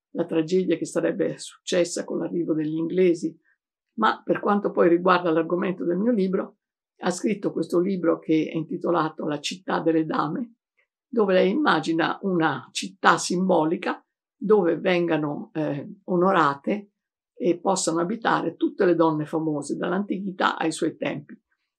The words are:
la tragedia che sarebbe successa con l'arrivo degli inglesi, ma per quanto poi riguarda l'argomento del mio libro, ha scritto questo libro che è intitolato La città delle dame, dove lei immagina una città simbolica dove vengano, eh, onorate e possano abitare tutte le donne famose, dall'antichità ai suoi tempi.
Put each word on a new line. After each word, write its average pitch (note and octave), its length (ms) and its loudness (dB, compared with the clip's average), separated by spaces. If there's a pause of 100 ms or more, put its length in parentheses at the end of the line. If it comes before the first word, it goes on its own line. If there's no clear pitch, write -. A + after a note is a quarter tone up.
(120)
la - 140 -4
tragedia E3+ 520 0
che E3 80 -6
sarebbe E3 520 -2
successa - 680 -2
con E3+ 140 -6
l'arrivo E3+ 340 -2
degli D#3 220 -2
inglesi, E3 640 0 (600)
ma - 260 2
per - 160 0
quanto G3+ 320 0
poi F#3+ 160 4
riguarda F3 440 4
l'argomento F3 520 -2
del F3 140 -2
mio A3 140 0
libro, F#3+ 460 -2 (460)
ha F3 80 0
scritto G3+ 400 -2
questo E3+ 280 -2
libro F3 400 0
che D#3+ 320 2
è - 40 -8
intitolato E3 680 -2
La D3 140 -4
città F3 420 -4
delle D#3+ 240 2
dame, D#3+ 500 -4 (520)
dove G#3 260 2
lei F#3 180 4
immagina E3 720 0
una D#3+ 500 0
città F#3+ 460 0
simbolica F3 840 0 (320)
dove F#3 440 2
vengano, D#3+ 760 0
eh, D3 520 -6
onorate F3+ 840 0 (420)
e E3+ 260 0
possano F3+ 400 0
abitare - 560 -2
tutte - 300 0
le F3 100 4
donne D#3+ 300 2
famose, D#3 500 -4
dall'antichità F#3+ 840 -2
ai D#3+ 140 -2
suoi D#3 240 -6
tempi. - 440 -8 (400)